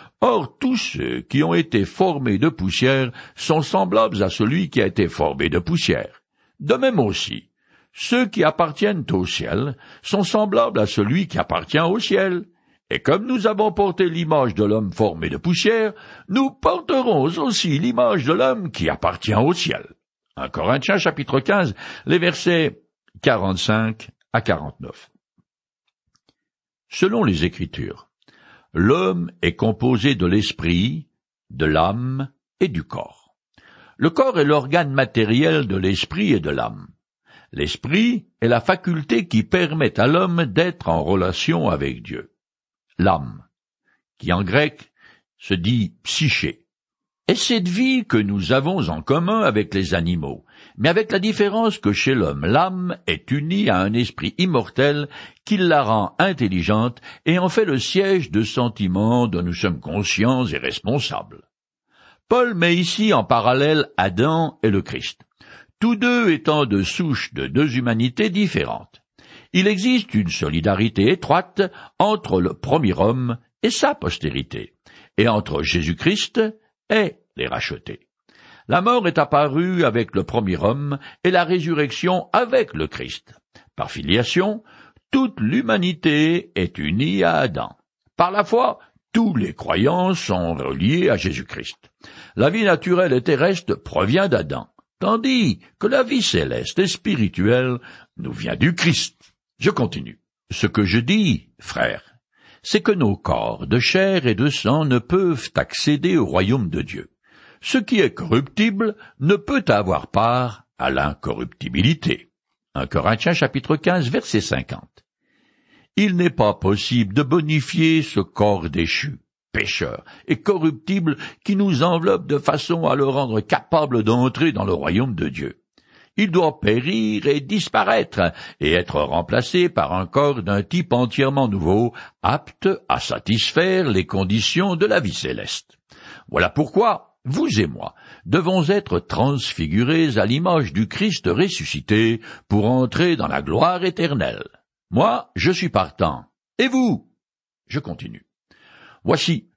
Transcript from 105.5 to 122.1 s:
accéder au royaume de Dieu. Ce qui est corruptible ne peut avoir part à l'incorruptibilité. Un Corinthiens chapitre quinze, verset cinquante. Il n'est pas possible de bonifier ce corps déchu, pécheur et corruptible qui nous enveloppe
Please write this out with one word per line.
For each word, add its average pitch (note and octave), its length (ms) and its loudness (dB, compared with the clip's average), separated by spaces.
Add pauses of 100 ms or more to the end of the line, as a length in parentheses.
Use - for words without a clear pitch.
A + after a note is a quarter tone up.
accéder D3 600 0
au C3 100 2
royaume F#2+ 440 0
de D2 120 -4
Dieu. - 280 -12 (540)
Ce - 140 0
qui A3 220 2
est D3 160 2
corruptible G3 800 0 (240)
ne D#3+ 160 4
peut C4 320 -2
avoir F#2 400 2
part A#2 560 0 (160)
à C2+ 100 -2
l'incorruptibilité. C#2 1400 -2 (420)
Un C2 140 -6
Corinthiens A2 460 0
chapitre C#3+ 420 -2
quinze, E3+ 340 0
verset C#3 320 -2
cinquante. - 640 -8 (880)
Il G3 200 2
n'est F3 160 2
pas G#2+ 240 2
possible G#2 580 0
de B2+ 80 4
bonifier D#3 800 2
ce - 180 -4
corps G2 480 0
déchu, E2+ 520 -4 (320)
pécheur E2 520 -4 (240)
et C#3 140 -2
corruptible E3 760 0 (280)
qui G3+ 100 0
nous F#3+ 280 2
enveloppe F3 420 2